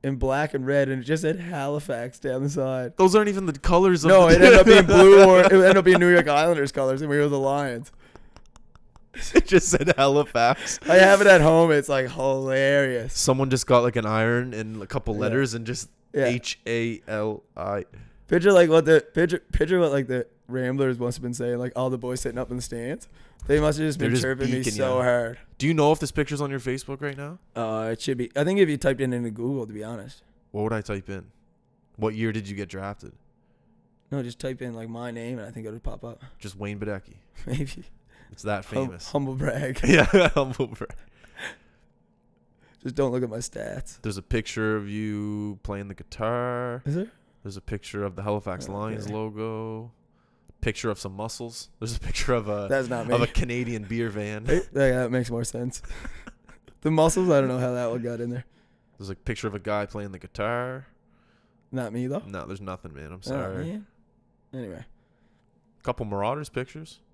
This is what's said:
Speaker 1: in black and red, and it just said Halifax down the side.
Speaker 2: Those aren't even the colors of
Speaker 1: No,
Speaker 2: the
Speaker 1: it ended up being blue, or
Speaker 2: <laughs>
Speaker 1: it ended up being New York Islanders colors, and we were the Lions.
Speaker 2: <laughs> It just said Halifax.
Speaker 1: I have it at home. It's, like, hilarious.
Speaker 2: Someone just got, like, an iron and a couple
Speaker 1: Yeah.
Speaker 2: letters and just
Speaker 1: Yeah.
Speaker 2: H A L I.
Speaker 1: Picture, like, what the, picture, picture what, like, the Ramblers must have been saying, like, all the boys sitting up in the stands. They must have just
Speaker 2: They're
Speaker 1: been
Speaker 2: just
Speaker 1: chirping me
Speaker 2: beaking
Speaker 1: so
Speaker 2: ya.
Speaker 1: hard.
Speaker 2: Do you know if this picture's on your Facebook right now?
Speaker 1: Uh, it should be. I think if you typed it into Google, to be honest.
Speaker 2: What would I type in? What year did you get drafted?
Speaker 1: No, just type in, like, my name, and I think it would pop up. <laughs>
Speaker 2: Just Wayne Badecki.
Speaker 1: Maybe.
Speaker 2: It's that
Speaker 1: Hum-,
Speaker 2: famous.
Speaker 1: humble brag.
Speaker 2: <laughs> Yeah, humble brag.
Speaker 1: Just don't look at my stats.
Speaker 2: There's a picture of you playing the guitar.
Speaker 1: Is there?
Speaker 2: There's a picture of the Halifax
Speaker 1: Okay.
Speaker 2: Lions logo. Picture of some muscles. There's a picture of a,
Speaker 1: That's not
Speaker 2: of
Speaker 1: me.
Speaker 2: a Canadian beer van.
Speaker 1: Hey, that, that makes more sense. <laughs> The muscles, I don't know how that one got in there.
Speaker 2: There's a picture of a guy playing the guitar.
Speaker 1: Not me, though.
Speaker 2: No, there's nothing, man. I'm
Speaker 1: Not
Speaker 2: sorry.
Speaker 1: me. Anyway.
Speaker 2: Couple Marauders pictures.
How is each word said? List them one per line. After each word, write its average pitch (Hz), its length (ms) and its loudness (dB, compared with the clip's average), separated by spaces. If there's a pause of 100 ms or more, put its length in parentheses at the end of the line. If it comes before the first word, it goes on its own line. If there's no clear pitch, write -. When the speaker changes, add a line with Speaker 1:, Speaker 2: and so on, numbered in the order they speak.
Speaker 1:
in 135 120 -4
black 131 380 -2
and 131 120 -6
red, 139 240 2
and 131 120 -4
it 117 40 -14
just 156 160 -2
said 165 180 -4
Halifax 143 800 -8
down 135 240 -4
the 143 60 -2
side. 131 480 -6
Speaker 2:
Those 185 180 6
aren't 214 140 4
even 190 160 -4
the 160 80 -4
colors 175 500 2
of 160 60 4
Speaker 1:
No, 185 200 10
Speaker 2:
the 165 60 10
Speaker 1:
it 175 60 6
ended 190 180 12
up 190 60 10
being 220 200 10
blue, 190 400 12
or 185 140 10
Speaker 2:
<laughs> 180 60 8
Speaker 1:
it 190 60 6
ended 190 260 8
up 185 80 4
being 180 140 6
New 175 120 4
York 175 160 6
Islanders 147 440 2
colors, 135 300 -4
and 156 80 -8
we 143 80 0
were 147 100 2
the 143 120 -2
Lions. 135 560 -4
Speaker 2:
<laughs> - 60 -20 (1300)
It 349 100 6
just - 220 2
said 170 300 0
Halifax. 135 880 0
Speaker 1:
I 170 80 4
have 190 240 8
it 202 80 6
at 190 140 10
home. 165 300 6
It's, 143 180 2
like, 131 200 -2
hilarious. 135 1040 0
Speaker 2:
Someone 131 360 0
just 127 180 -2
got, 123 160 6
like, 123 140 -2
an 110 80 -4
iron 117 480 -2
and 110 280 -10
a 98 60 -12
couple 117 280 -6
Speaker 1:
Yeah. 104 40 -6
Speaker 2:
letters 110 340 -2
and 117 120 -10
just 120 240 -10 (240)
Speaker 1:
Yeah. 135 140 -2
Speaker 2:
H 120 380 -6
A 117 440 -6
L 107 340 -6 (140)
I. 98 280 -8 (420)
Speaker 1:
Picture, 180 260 2
like, 175 160 6
what 160 160 4
the, 160 160 6 (120)
picture, 170 260 0 (120)
picture 175 300 0
what, 160 100 2
like, 139 160 -2
the 127 200 -4 (200)
Ramblers 127 500 -4
must 120 200 -6
have 135 60 -12
been 123 100 -8
saying, 120 260 -6
like, 123 160 -8
all 131 140 -4
the 127 80 -4
boys 123 240 -8
sitting 120 180 -6
up 127 120 -10
in 123 40 -8
the 123 60 -8
stands. 120 480 -12 (380)
They 147 120 2
must 151 200 0
have 156 100 -4
just 139 100 -4
Speaker 2:
They're 113 80 -2
Speaker 1:
been 113 80 0
Speaker 2:
just 127 80 0
Speaker 1:
chirping 131 260 -4
me 127 100 -2
Speaker 2:
beaking 127 140 -4
Speaker 1:
so 127 260 -2
Speaker 2:
ya. 127 40 0
Speaker 1:
hard. 120 360 -2 (180)
Speaker 2:
Do 139 100 -4
you 165 60 0
know 151 180 4
if 156 80 0
this 147 140 -8
picture's 143 260 -4
on 143 100 -6
your 139 120 -8
Facebook 135 400 -10
right 143 160 -10
now? 147 200 -16 (160)
Speaker 1:
Uh, 110 380 -6
it 113 100 -8
should 131 160 -4
be. 120 160 -6
I 143 120 -2
think 190 140 0
if 180 100 4
you 147 80 -4
typed 135 240 -2
it 131 100 -2
into 120 200 -6
Google, 117 360 -6
to 110 60 -16
be 104 100 -12
honest. 110 380 -14 (300)
Speaker 2:
What 104 120 -8
would 110 100 -4
I 110 60 -4
type 101 300 -10
in? 95 160 -14 (720)
What 110 180 -2
year 110 160 -2
did 107 160 -8
you 101 80 -12
get 98 140 -10
drafted? 98 420 -14 (1000)
Speaker 1:
No, 139 140 -6
just 120 160 -14
type 131 220 -10
in, 123 120 -10
like, 113 140 -14
my 120 240 -12
name, 117 260 -12
and 110 80 -14
I 123 60 -18
think 113 140 -16
it 107 60 -12
would 113 120 -18
pop - 220 -10
up. 117 160 -18 (100)
<laughs> - 80 -20
Speaker 2:
Just 95 160 -18
Wayne 101 240 -10
Badecki. 101 360 -10 (300)
Speaker 1:
Maybe. 139 380 -8 (500)
Speaker 2:
It's - 100 -20
that 101 200 -6
Speaker 1:
Hum-, 131 240 -8
Speaker 2:
famous. 87 240 -16
Speaker 1:
humble 139 240 -6
brag. 139 460 -6
Speaker 2:
<laughs> - 20 -2
Yeah, 156 220 6 (240)
humble 135 380 -2
brag. - 280 -14 (1900)
Speaker 1:
Just 127 120 -10
don't 135 160 -2
look 123 120 -4
at 120 60 -6
my 110 80 -12
stats. - 640 -12
Speaker 2:
There's 104 160 -8
a 98 60 -12
picture 110 520 -4
of 101 140 -8
you 104 760 -8
playing 101 240 -10
the 98 60 -16
guitar. 120 920 -8
Speaker 1:
Is 143 100 -4
there? 202 160 -8 (320)
Speaker 2:
There's 98 140 -16
a 95 40 -18
picture - 420 -10
of 98 120 -8
the 98 80 -12
Halifax 101 420 -6
Speaker 1:
Okay. 98 80 -12
Speaker 2:
Lions 104 360 -10
logo. 110 800 -10 (720)
Picture 113 280 -4
of 104 100 -6
some 95 160 -12
muscles. 113 540 -14 (100)
There's 113 160 -8
a - 40 -6
picture - 340 -4
of 110 140 -2
a, 104 220 -6
Speaker 1:
That's 135 180 -2
not 117 240 -8
Speaker 2:
of 120 80 0
Speaker 1:
me. 117 60 2
Speaker 2:
a - 20 -10
Canadian 120 560 -4
beer 117 260 -6
van. 107 360 -10
Speaker 1:
Hey, 147 140 0 (140)
that, 139 200 2
that 123 180 -4
makes 123 180 -4
more 117 140 -6
sense. 120 440 -10
<laughs> - 40 -14 (920)
The 156 80 -2
muscles, 160 400 2
I 147 120 4
don't 135 60 -2
know 127 120 -4
how 123 140 -4
that 123 180 -6
one 120 100 -6
got 117 200 -8
in 120 100 -8
there. 123 120 -10 (540)
Speaker 2:
There's 98 140 -16
a 95 40 -10
picture 113 320 -10
of 101 60 -8
a 104 60 -12
guy 104 260 -6
playing 101 280 -14
the 92 40 -18
guitar. 120 680 -8 (840)
Speaker 1:
Not 120 220 -10
me, 123 140 -8
though. 147 180 -8
Speaker 2:
No, 92 220 -14
there's 95 120 -14
nothing, 92 360 -14
man. 69 100 -18
I'm 76 60 -18
Speaker 1:
Not 92 140 -20
Speaker 2:
sorry. 131 400 -10
Speaker 1:
me. 208 160 -12 (720)
Anyway. 113 320 -14 (1000)
Speaker 2:
Couple 120 240 -8
Marauders 110 420 -6
pictures. - 500 -14 (140)